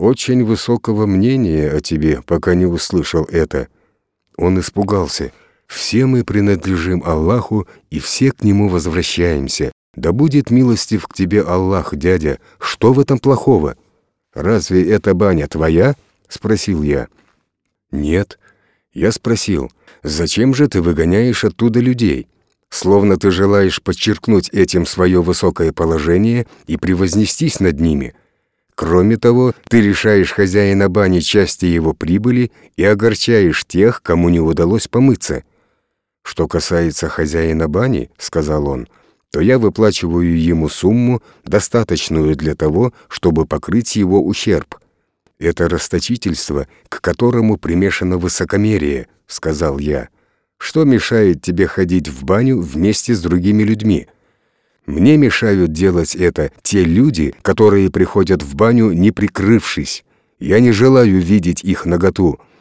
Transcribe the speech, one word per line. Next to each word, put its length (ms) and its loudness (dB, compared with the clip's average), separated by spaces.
очень 400 0
высокого 640 -2
мнения 640 0
о 120 -2
тебе, 400 -2
пока 320 -2
не 100 2
услышал 600 -2
это". 440 -4
Он 200 0
испугался. 760 -4
"Все 400 -2
мы 180 0
принадлежим 800 -2
Аллаху, 640 -2
и 80 -8
все 340 -2
к 100 -10
Нему 280 2
возвращаемся. 1000 -2
Да 180 -2
будет 380 0
милостив 560 2
к 80 -20
тебе 280 0
Аллах, 520 -2
дядя. 440 0
Что 360 0
в 40 4
этом 200 0
плохого?" 580 0
"Разве 560 0
эта 240 0
баня 340 0
твоя?" 480 0
спросил 540 -4
я. 260 -2
"Нет". 480 -4
Я 180 0
спросил: 580 -4
"Зачем 520 0
же 140 2
ты 120 -2
выгоняешь 640 0
оттуда 360 0
людей? 480 -2
Словно 460 2
ты 140 2
желаешь 500 0
подчеркнуть 680 0
этим 340 0
свое 380 2
высокое 500 -2
положение 760 0
и 100 -4
превознестись 840 -2
над 200 2
ними. 340 0
Кроме 420 2
того, 360 2
ты 120 4
лишаешь 520 2
хозяина 560 2
бани 320 2
части 460 0
его 260 0
прибыли 580 0
и 80 0
огорчаешь 800 2
тех, 380 0
кому 260 2
не 120 2
удалось 480 0
помыться". 560 0
"Что 260 -4
касается 600 -2
хозяина 600 -2
бани, — 500 -2
сказал 480 -4
он, — 220 -6
то 100 -4
я 180 2
выплачиваю 840 0
ему 280 0
сумму, 540 0
достаточную 920 0
для 200 -4
того, 380 0
чтобы 380 0
покрыть 480 -4
его 300 2
ущерб. 520 -2
"Это 300 -2
расточительство, 1000 -4
к 120 -14
которому 560 0
примешано 640 -2
высокомерие", — 880 -2
сказал 520 -4
я. 300 -4
Что 280 -2
мешает 580 2
тебе 240 0
ходить 420 -2
в 160 -14
баню 360 0
вместе 540 -2
с 60 -2
другими 440 0
людьми?" 420 0
"Мне 300 4
мешают 560 2
делать 420 0
это 380 -2
те 220 2
люди, 580 0
которые 480 4
приходят 520 0
в 120 -12
баню, 380 2
не 180 4
прикрывшись. 920 -2
Я 220 2
не 120 6
желаю 480 4
видеть 440 0
их 200 -4
наготу. 540 0